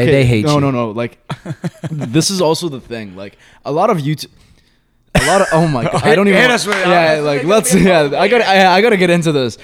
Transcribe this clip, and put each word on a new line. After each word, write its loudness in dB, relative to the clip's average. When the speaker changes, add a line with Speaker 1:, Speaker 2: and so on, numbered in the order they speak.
Speaker 1:
Okay. 2
Speaker 2:
They 4
hate 2
Speaker 1:
No, 0
Speaker 2:
you. 0
Speaker 1:
no, 0
no. -4
Like, -8
<laughs> -12
this -2
is -4
also -2
the -10
thing. -14
Like, -16
a -6
lot 0
of 0
YouTube, -6
a 2
lot 4
of, 0
oh 2
my -2
Speaker 3:
<laughs> -4
Speaker 1:
God, -2
I 2
don't 2
even 4
Speaker 3:
Hit 4
Speaker 1:
wa- 0
Speaker 3:
us -4
with -4
it. -2
Speaker 1:
Yeah, 2
Speaker 3:
Let's -4
Speaker 1:
like, 0
Speaker 3:
make -4
Speaker 1:
let's, 2
Speaker 3:
it 4
Speaker 1:
yeah, 2
I 2
gotta, 2
I, 4
I 4
gotta 2
get 2
into 2
this -2